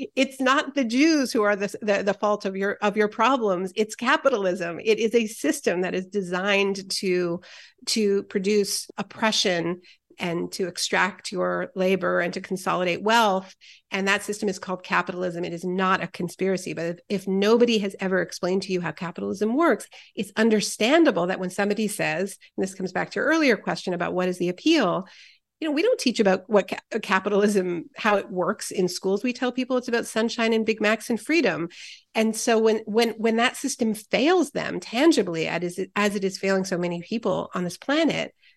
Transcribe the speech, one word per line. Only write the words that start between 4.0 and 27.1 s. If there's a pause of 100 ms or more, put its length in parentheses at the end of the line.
It
is
a
system
that
is
designed
to, (480)
to
produce
oppression (420)
and
to
extract
your
labor
and
to
consolidate
wealth. (340)
And
that
system
is
called
capitalism.
It
is
not
a
conspiracy."
But
if,
if
nobody
has
ever
explained
to
you
how
capitalism
works, (280)
it's
understandable
that
when
somebody
says, (200)
and
this
comes
back
to
your
earlier
question
about
what
is
the
appeal, (540)
you
know,
we
don't
teach
about
what
ca-,
capitalism,